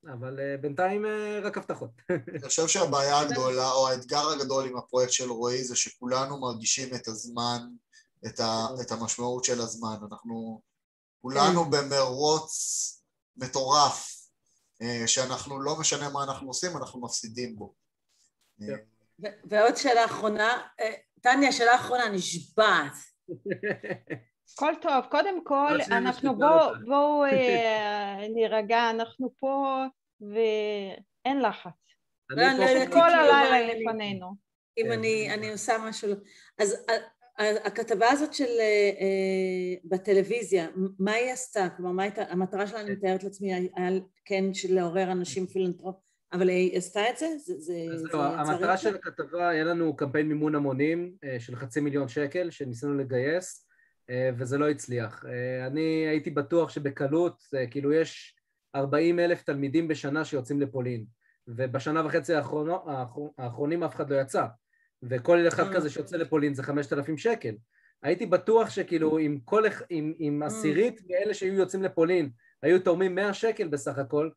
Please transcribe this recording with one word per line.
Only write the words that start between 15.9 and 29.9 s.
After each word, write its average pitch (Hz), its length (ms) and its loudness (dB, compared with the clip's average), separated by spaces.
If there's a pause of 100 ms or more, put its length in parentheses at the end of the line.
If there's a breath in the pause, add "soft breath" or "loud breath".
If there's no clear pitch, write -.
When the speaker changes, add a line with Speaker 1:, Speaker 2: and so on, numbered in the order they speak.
Speaker 2:
מה 139 140 -4
אנחנו 135 240 -8
עושים, 165 280 -6
אנחנו 127 240 -10
מפסידים 117 560 -8
בו. 104 180 -16 (840)
Speaker 1:
כן. 208 140 -10
Speaker 2:
אה, - 40 -8 (460)
Speaker 3:
ו-, 202 220 -12
ועוד 214 320 4
שאלה 233 280 4
אחרונה, 214 580 0 (180)
אה, 220 140 -2 (260)
טניה, 262 320 6
שאלה 240 240 6
אחרונה, 247 320 0
נשבעת. 175 840 2 (360)
Speaker 1:
<laughs> - 1000 -8 (240)
Speaker 4:
הכל 302 180 0 (100)
טוב, 269 280 2
קודם 339 340 -2
כל, 285 340 2
Speaker 1:
לא, 240 180 0
Speaker 4:
אנחנו 247 320 0
Speaker 1:
שאני 262 60 0
Speaker 4:
בואו, 294 360 6
Speaker 1:
משתדל. 220 160 -10
Speaker 4:
בואו, 285 380 4
אה, 220 1040 0
Speaker 1:
<laughs> 220 80 -6
Speaker 4:
נירגע, 220 540 2
אנחנו 226 480 -4
פה, 269 440 0 (380)